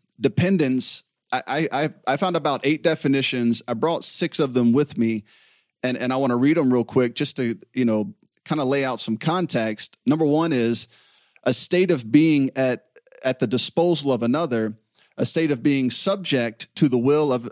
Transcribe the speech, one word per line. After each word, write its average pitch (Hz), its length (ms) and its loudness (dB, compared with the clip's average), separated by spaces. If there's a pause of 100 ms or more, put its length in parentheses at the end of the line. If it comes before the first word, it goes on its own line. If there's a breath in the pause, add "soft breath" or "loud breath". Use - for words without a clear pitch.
(200)
dependence, 131 840 0 (280)
I, 127 160 -2
I, 143 360 -2
I, 156 100 -4 (120)
I 135 120 0
found 180 180 0
about 143 300 -2
eight 151 180 0
definitions. 131 800 0
I 120 100 -4
brought 151 280 -2
six - 380 -4
of 131 120 0
them 120 200 4
with 143 240 0
me, 113 260 -2 (600 soft breath)
and, 127 140 -4
and 127 140 -4
I 131 60 -2
wanna 131 180 0
read 143 220 2
'em 135 160 2
real 120 100 2
quick 120 320 0
just - 220 -4
to, 117 200 -4 (160)
you 127 120 0
know, 107 280 -2 (300)
kinda 151 220 -4
lay 139 180 0
out 127 160 -4
some 113 160 -4
context. 123 800 -4 (100)
Number 156 200 2
one 156 260 2
is 117 380 0 (560 soft breath)
a - 80 2
state 180 380 0
of 120 200 -4
being 147 460 4
at, 127 300 -2 (360)
at 131 160 -2
the 123 80 0
disposal 143 640 0
of 117 100 0
another, 117 560 -2 (400 soft breath)
a - 80 -2
state 160 260 0
of 120 120 -2
being 135 280 2
subject 143 840 -4
to 147 140 4
the 123 80 2
will 143 340 2
of, 120 200 -4